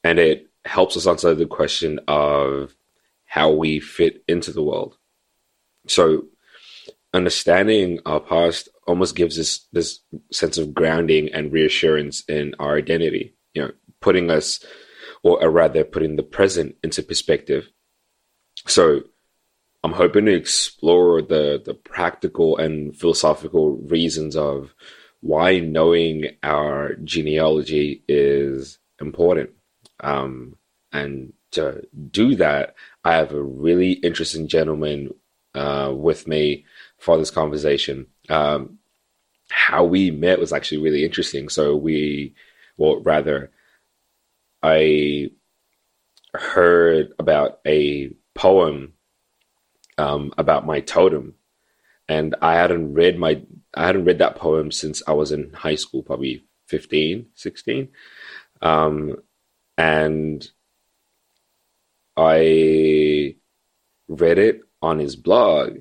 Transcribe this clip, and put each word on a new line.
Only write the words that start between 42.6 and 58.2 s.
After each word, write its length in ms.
well, 240
rather, 520
I 680
heard 840
about 480
a 480
poem, 600
um, 400
about 280
my 160
totem, 540
and 320
I 140
hadn't 380
read 240
my, 240
I 120
hadn't 200
read 120
that 180
poem 360
since 360
I 60
was 180
in 220
high 220
school, 280
probably 400
fifteen, 680
sixteen. 540